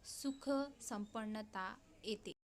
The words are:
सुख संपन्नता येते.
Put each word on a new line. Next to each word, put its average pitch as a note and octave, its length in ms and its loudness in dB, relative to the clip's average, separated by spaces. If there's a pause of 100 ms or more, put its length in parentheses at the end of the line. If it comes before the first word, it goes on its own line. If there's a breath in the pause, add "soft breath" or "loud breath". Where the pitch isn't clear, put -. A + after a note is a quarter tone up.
सुख C4+ 460 0 (300)
संपन्नता G#3+ 920 -2 (280)
येते. G#3 280 0 (120)